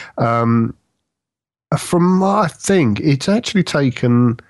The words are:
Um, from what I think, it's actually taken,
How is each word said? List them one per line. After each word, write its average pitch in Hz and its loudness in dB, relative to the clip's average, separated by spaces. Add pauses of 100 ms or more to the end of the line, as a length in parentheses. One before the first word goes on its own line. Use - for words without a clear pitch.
(180)
Um, 117 0 (1000)
from 185 0
what 196 0
I 160 -2
think, 147 0
it's 139 0
actually 202 0
taken, 123 0